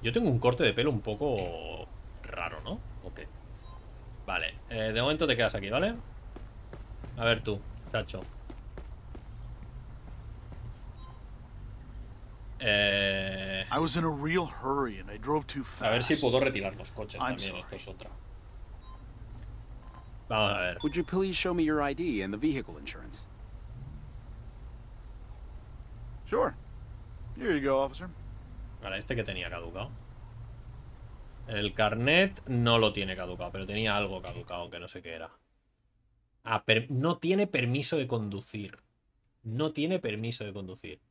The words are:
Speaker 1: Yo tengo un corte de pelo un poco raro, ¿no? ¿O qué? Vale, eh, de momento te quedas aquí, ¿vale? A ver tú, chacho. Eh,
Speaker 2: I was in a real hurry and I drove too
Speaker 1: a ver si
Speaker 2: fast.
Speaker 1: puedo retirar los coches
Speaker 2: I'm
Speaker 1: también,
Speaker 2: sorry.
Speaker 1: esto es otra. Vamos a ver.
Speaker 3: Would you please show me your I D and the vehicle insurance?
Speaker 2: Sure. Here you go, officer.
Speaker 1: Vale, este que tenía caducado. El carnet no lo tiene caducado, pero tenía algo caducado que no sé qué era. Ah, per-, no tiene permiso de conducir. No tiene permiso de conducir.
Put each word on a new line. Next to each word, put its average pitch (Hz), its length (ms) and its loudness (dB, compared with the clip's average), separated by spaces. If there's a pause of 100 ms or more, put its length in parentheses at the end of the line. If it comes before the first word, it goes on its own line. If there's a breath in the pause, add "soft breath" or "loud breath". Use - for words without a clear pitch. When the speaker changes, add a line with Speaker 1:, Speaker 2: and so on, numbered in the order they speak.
Speaker 1:
Yo 110 100 4
tengo 233 160 6
un 123 100 6
corte 123 240 6
de 110 100 8
pelo 135 180 6
un 110 100 2
poco 87 880 0 (340)
raro, 82 400 -4
¿no? 190 180 -4 (240)
¿O 92 100 -8
qué? - 120 -10 (1000)
Vale, 85 280 0 (160)
eh, 110 220 2
de 117 100 4
momento 151 240 4
te 127 100 6
quedas 110 180 6
aquí, 98 140 -2
¿vale? 170 260 2 (1200)
A 117 80 -2
ver 117 180 6
tú, 104 180 0 (320)
chacho. 104 280 0 (4000)
Eh, 98 1120 4
Speaker 2:
I 135 80 4
was 151 180 4
in 170 80 4
a 165 60 4
real 160 360 2
hurry 131 520 0
and 92 120 -8
I 107 80 -8
drove 143 280 2
too 135 180 -6 (160)
Speaker 1:
a 110 100 6
ver 120 120 8
si 156 120 8
Speaker 2:
fast. 147 80 2
Speaker 1:
puedo 131 180 8
retirar 101 360 2
los - 140 -10
coches 107 300 -6
Speaker 2:
I'm 127 160 0
Speaker 1:
también, 98 140 -2
Speaker 2:
sorry. 90 120 -6
Speaker 1:
esto - 140 -10
es - 120 -8
otra. - 220 -10 (2250)
Vamos 107 280 6
a 95 40 0
ver. 90 220 0
Speaker 3:
Would 151 120 2
you 170 100 4
please 190 320 2
show 185 180 2
me 170 80 6
your 151 180 6
I 143 140 4
D 147 280 2
and 95 120 0
the 104 40 -4
vehicle 135 400 2
insurance? - 480 -10 (3000)
Speaker 2:
Sure. - 300 4 (840)
Here 226 200 2
you 143 40 4
go, 135 200 6
officer. 139 280 -2 (760)
Speaker 1:
Vale, 98 160 -2
este 113 160 -2
que 113 80 0
tenía 92 260 -4
caducado. 85 420 -6 (1600)
El 104 280 0
carnet 135 720 6
no 120 300 8
lo 107 140 8
tiene 95 220 -2
caducado, 90 380 -4
pero 95 140 -4
tenía 104 300 2
algo 98 240 0
caducado 87 480 -8
que 85 120 -10
no 90 80 -10
sé 92 120 -10
qué 85 140 -10
era. 80 160 -10 (1120)
Ah, 113 220 2
per-, 113 260 6
no 147 280 4
tiene 185 280 4
permiso 131 500 2
de 135 120 2
conducir. 104 720 -2 (640)
No 135 280 0
tiene 156 280 2
permiso 110 440 0
de 101 80 -6
conducir. 92 480 -8 (100)